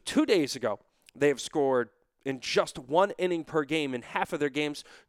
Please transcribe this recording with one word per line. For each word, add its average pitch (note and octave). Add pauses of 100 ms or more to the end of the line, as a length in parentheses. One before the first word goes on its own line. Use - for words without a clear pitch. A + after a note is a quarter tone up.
two D4+
days F3
ago, A2 (340)
they C#3+
have C3
scored C3+ (340)
in C3
just -
one D#3+
inning F3
per D3+
game C#3
in A#2+
half -
of D#3+
their C#3+
games. D3 (240)